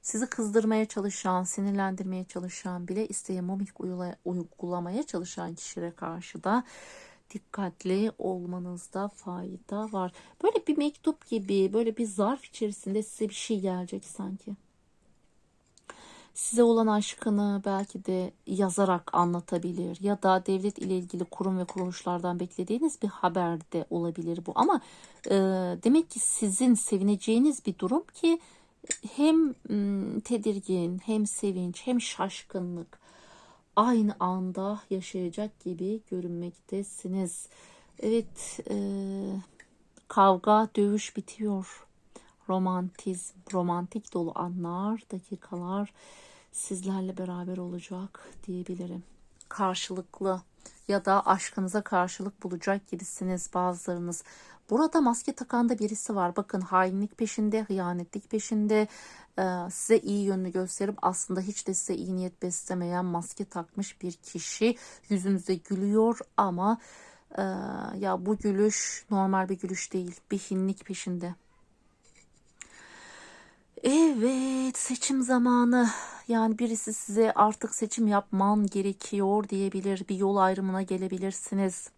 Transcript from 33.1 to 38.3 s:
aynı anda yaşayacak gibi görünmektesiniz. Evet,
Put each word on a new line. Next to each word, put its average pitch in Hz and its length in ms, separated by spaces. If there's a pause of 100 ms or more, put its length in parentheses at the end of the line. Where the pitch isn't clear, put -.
aynı 220 440
anda 185 720
yaşayacak 190 680
gibi 190 420 (100)
görünmektesiniz. 180 1400 (520)
Evet, - 600 (100)